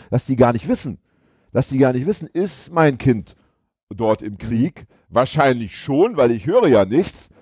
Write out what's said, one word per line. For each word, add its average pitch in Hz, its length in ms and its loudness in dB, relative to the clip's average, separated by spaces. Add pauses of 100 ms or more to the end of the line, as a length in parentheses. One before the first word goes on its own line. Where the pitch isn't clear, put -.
(100)
dass - 160 -2
die 135 100 -2
gar 120 160 4
nicht 120 160 -6
wissen, 160 300 -6 (540)
dass 123 160 -2
die 135 100 -4
gar 131 160 4
nicht 127 120 -4
wissen, 196 260 -6
ist 170 400 -8
mein 156 260 2
Kind 117 360 -2 (580)
dort 107 300 -2
im 104 160 -10
Krieg? 117 480 -4 (220)
Wahrscheinlich 127 680 0
schon, 175 400 -2
weil 127 140 4
ich 113 160 -4
höre 208 220 2
ja 107 160 6
nichts. 131 460 -4 (120)